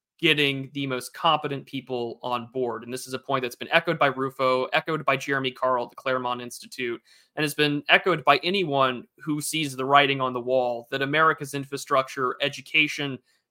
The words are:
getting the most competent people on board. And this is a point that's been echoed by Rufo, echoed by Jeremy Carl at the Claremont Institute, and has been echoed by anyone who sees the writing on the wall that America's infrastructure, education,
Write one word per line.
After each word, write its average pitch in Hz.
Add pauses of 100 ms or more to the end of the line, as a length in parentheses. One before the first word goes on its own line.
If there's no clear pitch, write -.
(200)
getting 143
the 139
most 127
competent 151
people 123
on 120
board. 117
And 120
this 127
is 131
a 123
point 131
that's 123
been -
echoed 165
by 147
Rufo, 131
echoed 156
by 139
Jeremy 135
Carl 127
at -
the -
Claremont 127
Institute, 120 (340)
and 151
has 147
been 147
echoed 170
by 143
anyone 139 (140)
who 151
sees 147
the 131
writing 139
on 127
the 123
wall 123
that 139
America's 151
infrastructure, 135
education, 143 (320)